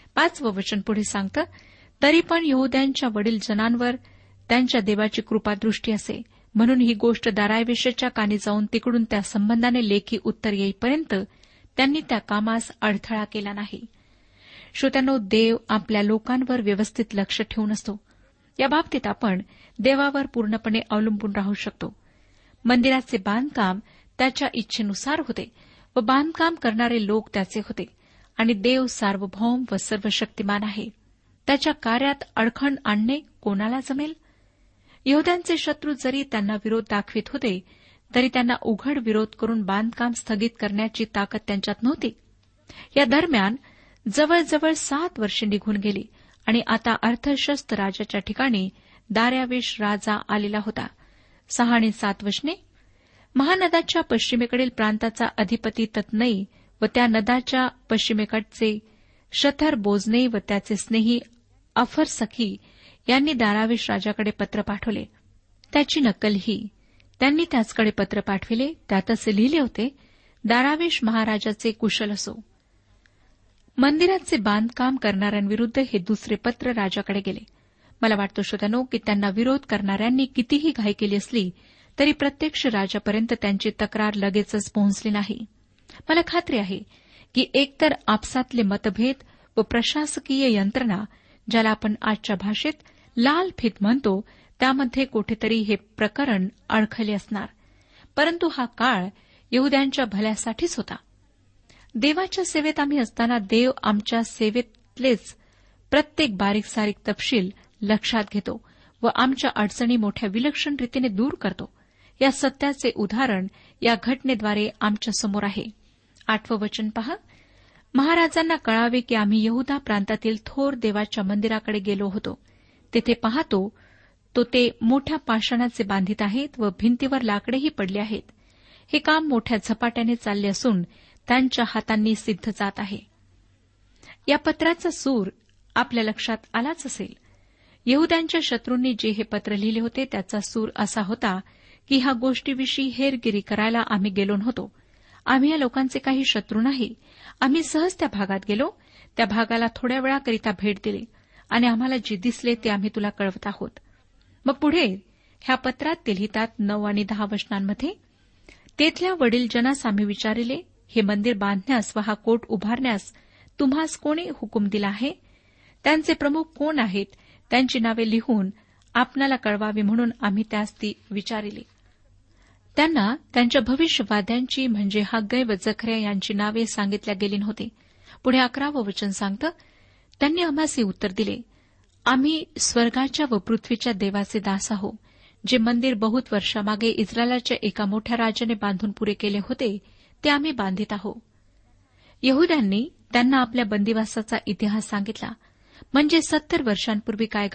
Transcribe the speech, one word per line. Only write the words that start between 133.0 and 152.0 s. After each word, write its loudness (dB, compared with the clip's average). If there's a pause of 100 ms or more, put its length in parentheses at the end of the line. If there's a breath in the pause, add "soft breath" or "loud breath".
या 4
पत्राचा 0
सूर -2 (480)
आपल्या 0
लक्षात -4 (160)
आलाच -4
असेल. -10 (720 soft breath)
यहूद्यांच्या 2
शत्रूंनी -2
जे -2
हे -2
पत्र -4
लिहिले 0
होते, -2
त्याचा -6
सूर -4
असा -2
होता -2 (500 soft breath)
की 4
ह्या 2
गोष्टीविषयी -2
हेरगिरी 0
करायला 0
आम्ही 0
गेलो 0
नव्हतो. -4 (540 soft breath)
आम्ही 4
या 2
लोकांचे 0
काही 0
शत्रू 0
नाही. 0 (480 loud breath)
आम्ही 4
सहज 0
त्या 2
भागात -2
गेलो, 0 (480 soft breath)
त्या 2
भागाला 0 (100)
थोड्या -2
वेळाकरिता 0
भेट -2
दिली -4 (440 soft breath)
आणि 4
आम्हाला 2
जे -6